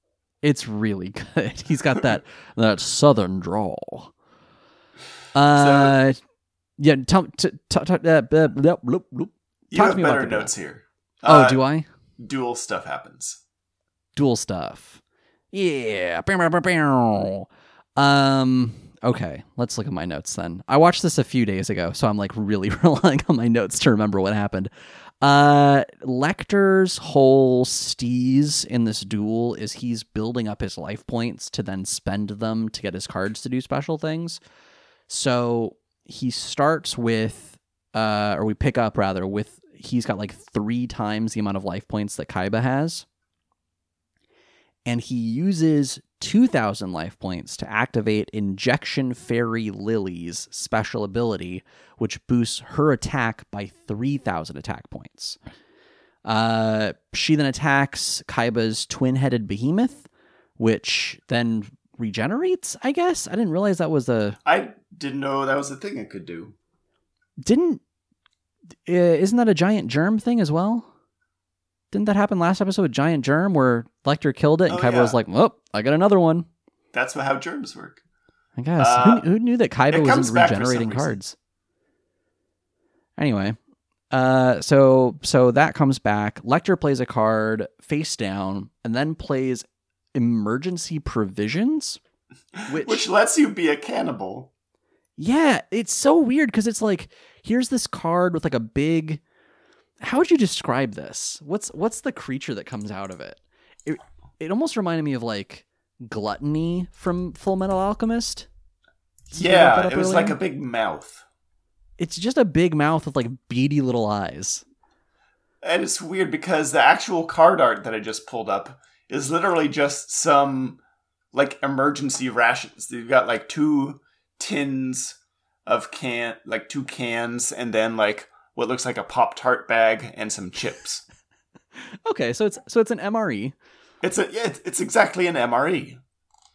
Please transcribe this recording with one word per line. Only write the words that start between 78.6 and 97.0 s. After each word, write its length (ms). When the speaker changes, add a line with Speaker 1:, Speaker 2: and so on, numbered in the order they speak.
Speaker 1:
guess. 240
Speaker 2:
Uh, 360
Speaker 1:
Who, 80
who 100
knew 160
that 160
Kaiba 220
Speaker 2:
it 80
Speaker 1:
was 60
Speaker 2:
comes 200
Speaker 1:
into 100
Speaker 2:
back 120
for 40
some 80
Speaker 1:
regenerating 280
Speaker 2:
reason. 140
Speaker 1:
cards? 320
Anyway, 380
uh, 500
so, 640
so 280
that 240
comes 240
back. 440
Lecter 380
plays 200
a 60
card 600
face 360
down 540
and 100
then 200
plays 500
Emergency 840
Provisions, 1000
which 160
Speaker 2:
Which 220
lets 280
you 140
be 180
a 80
cannibal. 760
Speaker 1:
Yeah, 440
it's 220
so 260
weird 340
'cause 140
it's 140
like, 280